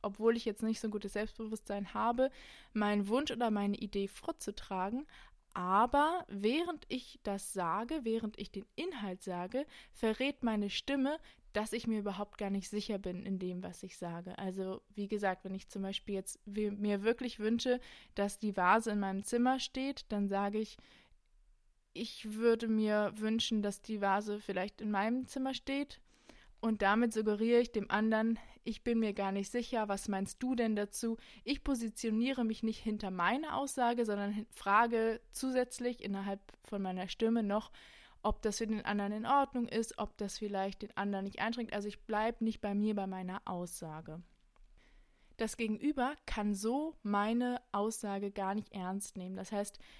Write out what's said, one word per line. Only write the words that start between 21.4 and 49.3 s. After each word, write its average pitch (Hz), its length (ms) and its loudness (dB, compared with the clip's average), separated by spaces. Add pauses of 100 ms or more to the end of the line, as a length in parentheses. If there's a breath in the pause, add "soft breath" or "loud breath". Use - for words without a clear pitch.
ich 214 420 -8
würde 226 320 6
mir 214 480 4
wünschen, 220 460 0
dass 202 200 -2
die 214 200 -6
Vase 208 380 2
vielleicht 196 420 -4
in 214 100 -2
meinem 226 360 0
Zimmer 262 260 -2
steht. 277 480 -4 (600 loud breath)
Und 220 200 2
damit 220 320 6
suggeriere 220 480 6
ich 240 100 2
dem 208 180 0
anderen, 220 480 4 (280 loud breath)
ich - 180 -6
bin 233 160 4
mir 220 140 2
gar 196 180 0
nicht 196 180 -2
sicher, 233 380 0
was 196 220 -2
meinst 196 340 -2
du 254 120 0
denn 226 200 2
dazu? 214 420 -2 (280 loud breath)
Ich 277 180 0
positioniere 233 800 0
mich 220 200 0
nicht 220 160 0
hinter 214 320 -4
meiner 214 440 2
Aussage, 240 500 2
sondern 202 280 0
hin-, 208 180 -6
frage 226 720 4 (100)
zusätzlich 254 720 -2
innerhalb 196 380 -4 (220)
von 202 180 -4
meiner 185 260 -2
Stimme 226 360 2
noch, 208 280 0 (500 loud breath)
ob - 200 0
das 208 160 0
für 226 100 -2
den 214 160 0
anderen 202 300 0
in 214 120 -4
Ordnung 269 440 2
ist, - 280 -2
ob 208 200 -4
das 196 200 -4
vielleicht 196 440 -2
den 208 160 -10
anderen 196 260 -2
nicht 196 160 -6
einschränkt. 233 340 -2
Also 208 140 -2
ich - 140 -10
bleib 220 400 0
nicht 226 180 0
bei 202 160 -2
mir, 214 180 2
bei 196 140 -2
meiner 185 380 -6
Aussage. 170 760 -8 (1160 soft breath)
Das 220 180 -2
Gegenüber 254 600 0 (100)
kann 208 280 0
so 254 480 0
meine 226 600 2 (100)
Aussage 202 580 -2
gar 196 240 -2
nicht 208 200 -6
ernst 190 420 -4
nehmen. 185 220 -8